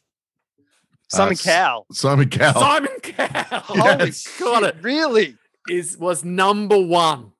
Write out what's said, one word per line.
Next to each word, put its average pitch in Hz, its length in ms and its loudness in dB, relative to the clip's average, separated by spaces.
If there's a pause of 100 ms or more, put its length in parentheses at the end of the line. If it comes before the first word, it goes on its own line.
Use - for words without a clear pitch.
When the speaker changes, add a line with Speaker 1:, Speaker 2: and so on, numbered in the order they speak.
(1080)
Speaker 1:
Simon 196 200 0
Speaker 2:
Uh, - 40 0
S-, 170 100 -8
Speaker 1:
Cowell. 160 480 0
Speaker 2:
Simon 139 380 2
Cowell. 139 320 2
Speaker 3:
Simon 285 400 0
Cowell. - 600 -6
Speaker 1:
Holy 208 180 -4 (260)
Speaker 2:
Yes. - 340 -8
Speaker 3:
Got 240 240 2
Speaker 1:
shit, 180 120 0
Speaker 3:
it. 160 80 -16
Speaker 1:
really? 233 540 0 (300)
Speaker 3:
Is, 175 300 -6
was 170 260 -4
number 196 560 0
one 165 600 0